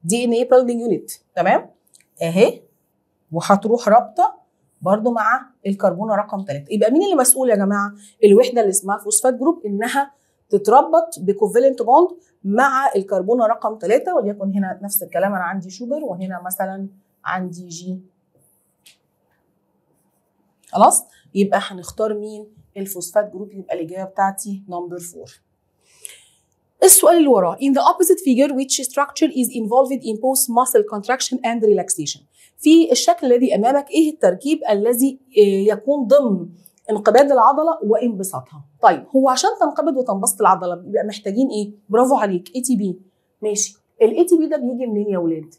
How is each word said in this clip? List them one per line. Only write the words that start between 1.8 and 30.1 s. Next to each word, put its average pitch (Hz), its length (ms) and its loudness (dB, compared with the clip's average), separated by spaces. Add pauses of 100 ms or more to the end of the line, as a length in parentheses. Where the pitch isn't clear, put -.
أهي، 175 400 0 (680)
وهتروح 202 580 0
رابطة 240 480 2 (440)
برضو 214 300 0
مع 233 380 -2 (180)
الكربونة 196 480 -2
رقم 202 280 -6
تلاتة. 143 300 -10
يبقى 214 180 2
مين 320 120 2
اللي 392 120 0
مسؤول 262 340 0
يا 214 60 4
جماعة؟ 202 380 -2 (300)
الوحدة 233 380 6
اللي 202 80 2
اسمها 190 280 -4
فوسفات 214 360 -2
جروب، 175 320 -2
إنها 240 460 -4 (380)
تتربط 302 720 2
بكوفالنت 214 600 0
بوند 277 260 4 (360)
مع 262 520 0
الكربونة 202 500 0
رقم 220 320 -4
تلاتة، 269 380 0
وليكن 202 400 -4
هنا 190 280 -6
نفس 202 200 -8
الكلام، 185 300 -4
أنا 185 100 -6
عندي 185 260 -8
شوجر 247 340 -10
وهنا 185 420 -10
مثلًا 190 420 -10 (380)
عندي 180 420 -10
جي. 180 320 -14 (2750)
خلاص؟ 226 360 2 (320)
يبقى 196 280 0
هنختار 208 500 -8
مين؟ 214 340 -12 (300)
الفوسفات 196 560 -6
جروب، 190 200 -14
يبقى 190 220 -10
الإجابة 180 340 -10
بتاعتي 196 600 -6
نمبر 175 300 -10
فور. - 420 -20 (1400)
السؤال 349 340 6
اللي 311 100 4
وراه، 190 280 2
in 277 180 0
the 269 80 2
opposite 359 380 2
figure 269 320 2
which 269 360 -4
structure - 440 -2
is 254 180 -2 (120)
involved 254 420 0
in 220 120 -6